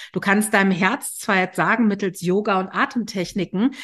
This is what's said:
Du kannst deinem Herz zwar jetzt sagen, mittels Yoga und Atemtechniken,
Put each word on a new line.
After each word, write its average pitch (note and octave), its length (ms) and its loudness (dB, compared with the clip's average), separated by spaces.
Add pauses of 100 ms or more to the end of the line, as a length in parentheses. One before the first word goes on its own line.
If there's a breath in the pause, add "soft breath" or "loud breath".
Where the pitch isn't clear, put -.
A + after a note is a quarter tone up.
(140 loud breath)
Du F#3 80 -4
kannst G#3 320 2
deinem G3 180 4
Herz F#3 460 -2
zwar G3+ 220 0
jetzt F#3 180 -2
sagen, G#3+ 320 2
mittels G3+ 320 -2
Yoga G3 400 0
und F#3+ 80 -6
Atemtechniken, G3+ 1040 -2 (120 loud breath)